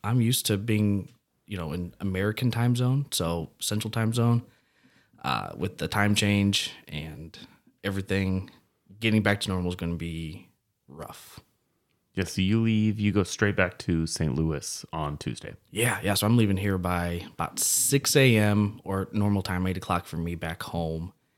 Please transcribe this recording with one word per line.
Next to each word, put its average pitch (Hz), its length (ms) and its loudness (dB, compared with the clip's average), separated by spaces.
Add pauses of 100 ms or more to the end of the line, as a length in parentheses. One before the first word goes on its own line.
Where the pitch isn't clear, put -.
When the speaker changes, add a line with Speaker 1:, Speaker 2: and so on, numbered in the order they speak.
Speaker 1:
I'm 117 180 2
used 120 260 2
to 104 100 2
being, 104 520 0 (380)
you 101 100 -8
know, 80 140 -6
in 87 280 -6
American 101 520 0
time 120 240 2
zone, 131 360 0
so 82 380 -2 (100)
Central 107 320 -4
Time 113 220 0
Zone, 117 300 4 (800)
uh, 52 320 -2
with - 220 -4
the 78 100 -4
time 104 280 2
change 101 560 2 (160)
and 76 500 -12 (460)
everything, 95 680 -2 (500)
getting 110 220 4
back 104 200 4
to - 80 -4
normal 90 220 0
is 90 40 -4
gonna 87 200 -4
be 82 540 -8 (380)
rough. - 520 -16 (760)
Speaker 2:
Yeah, 95 100 0
so - 160 -4
you 104 200 4
leave, 110 380 2
you 104 120 2
go 104 120 4
straight 101 320 0
back 90 240 0
to 82 260 0
Saint 78 300 -2
Louis 78 580 -2
on 73 240 -6
Tuesday. - 360 -10 (180)
Speaker 1:
Yeah, 113 320 -2
yeah, 98 100 0
so 101 140 0
I'm 117 100 6
leaving 101 200 4
here 98 200 0
by 87 560 -2
about - 260 -6
six - 560 0
A 127 220 8
M 104 460 2
or 95 300 -4
normal 104 280 2
time, 92 240 -2
eight 92 120 -2
o'clock 87 280 -2
for - 120 -8
me 85 180 -4
back 82 280 -8
home, 82 500 -6 (240)